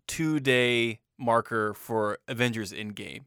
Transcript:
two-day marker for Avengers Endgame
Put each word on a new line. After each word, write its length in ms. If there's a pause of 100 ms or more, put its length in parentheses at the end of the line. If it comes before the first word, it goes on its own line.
two-day 920 (180)
marker 560
for 440 (100)
Avengers 440
Endgame 540